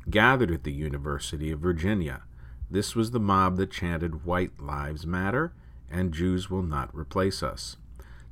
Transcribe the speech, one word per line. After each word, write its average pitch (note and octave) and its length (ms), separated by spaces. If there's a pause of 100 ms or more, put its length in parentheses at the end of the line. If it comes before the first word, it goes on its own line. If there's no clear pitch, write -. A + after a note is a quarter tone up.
gathered A2+ 420
at D#2 120
the D2 100
University D2 760
of D#2 100
Virginia. E2+ 640 (460)
This G2 260
was A2+ 140
the B2 100
mob F#2+ 380
that F#2+ 140
chanted, E2 540
"White F2+ 340
Lives C#2+ 480
Matter," G2+ 460 (360)
and F2+ 240
"Jews F2+ 360
will F#2 140
not D2 300
replace D#2+ 480
us." - 360 (540)